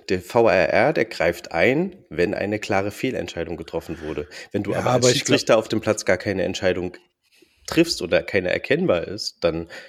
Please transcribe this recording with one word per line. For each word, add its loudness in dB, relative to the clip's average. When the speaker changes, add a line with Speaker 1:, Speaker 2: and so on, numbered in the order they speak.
Speaker 1:
Der 0
V 4
A 6
R, 4
der 0
greift -2
ein, 0
wenn 0
eine -4
klare -2
Fehlentscheidung -6
getroffen -8
wurde. -8
Wenn -2
du -4
Speaker 2:
Ja, -2
Speaker 1:
aber 0
als 2
Speaker 2:
aber 6
ich 4
glaub 0
Speaker 1:
Schiedsrichter 2
auf 0
dem 0
Platz -2
gar 2
keine -2
Entscheidung -2
triffst 0
oder 2
keine 0
erkennbar 0
ist, -10
dann, 0